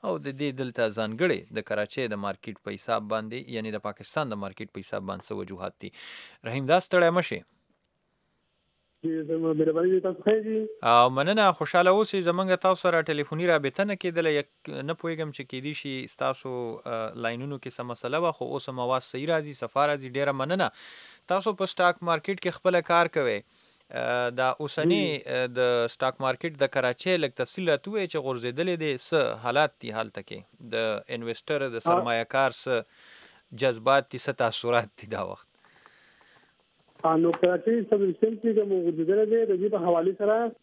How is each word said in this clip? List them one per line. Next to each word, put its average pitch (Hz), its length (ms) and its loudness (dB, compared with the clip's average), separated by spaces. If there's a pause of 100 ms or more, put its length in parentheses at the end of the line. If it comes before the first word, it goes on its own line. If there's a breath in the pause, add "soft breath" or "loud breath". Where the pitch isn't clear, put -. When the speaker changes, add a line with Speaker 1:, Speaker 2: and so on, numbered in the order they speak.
Speaker 1:
او 196 140 -2
د 143 100 -8 (100)
دې 143 100 -2 (120)
دلته 127 220 -2 (160)
ځانګړې 113 420 0 (160)
د - 20 -2 (100)
کراچۍ 107 360 -4 (100)
د 101 120 -6
مارکیټ 98 380 -8
په 104 140 -8
حساب 110 240 -2 (100)
باندې، 110 260 -6 (180)
یعنی 110 200 -6
د 101 120 -8
پاکستان 104 440 -6
د 104 140 -6
مارکیټ 98 280 -12
په 101 120 -10
حساب 101 220 -6
باندې 98 200 -8
څه - 120 -8
وجوهات 95 420 -10
دي. 95 80 -12 (560 loud breath)
رحیم، 131 260 -4
دا 180 80 6
ستړی 175 380 4
مه 170 120 -2
شئ. 98 120 -8 (1600)
Speaker 2:
جی، 160 180 -2
زما 160 300 -2
مهرباني 160 380 4
ده، 185 100 4
تاسو 185 220 -4
خیر 214 240 4
یئ؟ 220 160 0 (200)
Speaker 1:
او 120 340 8
مننه، 196 280 4 (140)
خوشحاله 180 320 4
اوسئ. 202 380 2
زمونږ 185 340 2
تاسو 185 180 4
سره 170 220 2
ټلیفوني 156 440 -2
رابطه 151 380 2
نه 208 100 -2
کېدله، 170 440 0
یک 143 100 -4 (380)
نه 165 80 -2
پوهېږم 160 420 -6
چې 143 140 -12
کېدای 135 300 -6
شي 139 120 -8 (220)
ستاسو، 131 380 -4 (320)
آه، 113 300 -6
لاینونو 120 440 -6
کې 123 180 -12
څه 127 140 -10
مسله 123 340 -4
وه، 165 140 2
خو - 60 -6
اوس 131 240 -6
هم 127 180 -8
اواز 127 160 0
صحیح 139 300 -8
راځي، 151 280 -2
صفا 139 260 0
راځي. 139 300 -2
ډېره 139 240 0
مننه. 165 280 0 (580 loud breath)
تاسو 196 360 0
په - 20 0
سټاک 175 460 2
مارکیټ 170 300 -2
کې 180 180 -2
خپله 180 220 2
کار 170 260 4
کوئ. 127 320 0
آه، 123 920 -6
دا 127 200 2
اوسنی، 160 560 0
Speaker 2:
جی. 151 100 -2
Speaker 1:
آه، 127 300 -2
د 123 140 -4 (340)
سټاک 131 200 -2 (120)
مارکیټ 131 260 -2 (100)
د 139 120 4
کراچۍ 131 480 0
لږ 135 100 -2 (100)
تفصیل 175 280 -4
راته 147 200 0
ووایئ 208 160 -2
چې 165 180 -4
غورځېدلې 131 580 -4
دی، 151 100 -2 (160)
څه 165 100 2 (240)
حالات 135 300 2 (100)
دي 113 160 -8
هلته 110 300 -6
کې؟ - 100 -12 (340)
د 113 40 -2 (400)
انویسټر، 117 420 -4 (160)
د - 0 -
Speaker 2:
آه. 113 140 -6
Speaker 1:
سرمایه 117 360 2
کار 131 260 2 (120)
څه 131 100 -2 (800 loud breath)
جذبات 127 580 2
دي، 135 80 -10
څه 139 140 -4
تاثرات 120 580 0 (120)
دي 95 40 -18
دا 101 240 -6
وخت؟ - 180 -14 (1600 soft breath)
Speaker 2:
آه، 160 180 4
نو 170 80 4
کراچۍ 180 440 2 (160)
سب 208 120 4
ایکسچینج 214 400 2
چې 226 140 2
کوم 202 160 2
غورځېدلی 170 580 2
دی، 226 160 4
د 208 140 2
دې 208 140 2
په 202 100 2
حوالې 175 360 4
سره 208 160 4 (260)